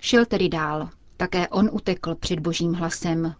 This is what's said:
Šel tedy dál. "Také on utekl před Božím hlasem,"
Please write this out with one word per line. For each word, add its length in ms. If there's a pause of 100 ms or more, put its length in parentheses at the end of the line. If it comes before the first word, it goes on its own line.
Šel 240
tedy 240
dál. 400 (280)
"Také 300
on 240
utekl 440
před 240
Božím 340
hlasem," 680